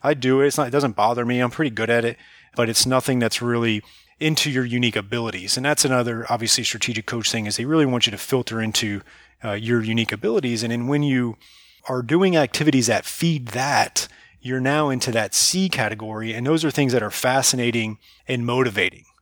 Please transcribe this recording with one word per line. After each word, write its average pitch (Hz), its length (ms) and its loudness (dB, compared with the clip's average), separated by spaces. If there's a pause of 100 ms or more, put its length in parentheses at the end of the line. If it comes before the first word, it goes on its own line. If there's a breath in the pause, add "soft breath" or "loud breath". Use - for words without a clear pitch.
I 147 100 4
do 131 260 2
it. 139 60 6
It's 139 100 0
not, 143 120 0
it - 20 -10
doesn't 139 240 2
bother 120 320 2
me. 123 140 2
I'm 123 100 2
pretty 147 220 -2
good 113 180 -2
at 117 140 2
it, 117 120 -4 (380 loud breath)
but 117 140 2
it's - 180 2
nothing 127 320 2
that's 117 240 0
really 117 400 0 (380 soft breath)
into 151 280 0
your 127 160 0
unique 120 300 0
abilities. 104 640 -4
And 131 100 -2
that's 147 180 2
another, 120 460 0
obviously, 117 320 0
strategic 110 420 -4
coach 113 280 -4
thing 110 140 -4
is 104 100 -6
they 120 80 -4
really 156 200 2
want 123 220 0
you 107 60 -2
to 101 60 -8
filter 113 440 -2
into, 104 400 -2 (420 soft breath)
uh, 107 100 -4
your 113 280 0
unique 113 300 0
abilities. 113 500 -2
And 117 80 -2
then 120 160 -4
when 147 160 0
you 127 340 0 (520 soft breath)
are 127 120 -2
doing 170 360 2
activities 143 500 2
that 107 180 0
feed 151 440 -2
that, 131 580 -2 (340 soft breath)
you're 127 200 -4
now 147 280 2
into 131 220 -2
that 110 240 -2
C 185 340 2
category. 110 640 -4
And 120 140 -6
those 160 180 2
are 151 60 0
things 135 220 2
that 120 100 2
are 104 80 -4
fascinating 120 880 0 (300 soft breath)
and 120 180 -2
motivating, 117 580 0 (180)